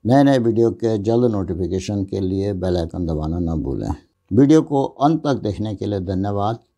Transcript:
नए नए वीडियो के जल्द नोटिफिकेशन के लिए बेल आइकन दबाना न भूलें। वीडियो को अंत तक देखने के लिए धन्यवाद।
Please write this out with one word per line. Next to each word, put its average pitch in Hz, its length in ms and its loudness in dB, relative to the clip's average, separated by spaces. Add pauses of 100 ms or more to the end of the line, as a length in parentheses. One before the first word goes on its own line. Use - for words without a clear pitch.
नए 135 180 6
नए 139 140 4
वीडियो 117 340 2
के 113 260 -2
जल्द 117 340 2
नोटिफिकेशन 92 720 -4
के 98 140 -6
लिए 98 340 -2
बेल 92 240 -2
आइकन 85 280 -4
दबाना 80 340 -4
न 80 220 -2
भूलें। 58 280 -6 (420)
वीडियो 143 300 6
को 147 220 -2
अंत 151 400 0
तक 139 200 -2
देखने 107 320 -4
के 98 100 -8
लिए 104 140 -2
धन्यवाद। 101 600 -2 (180)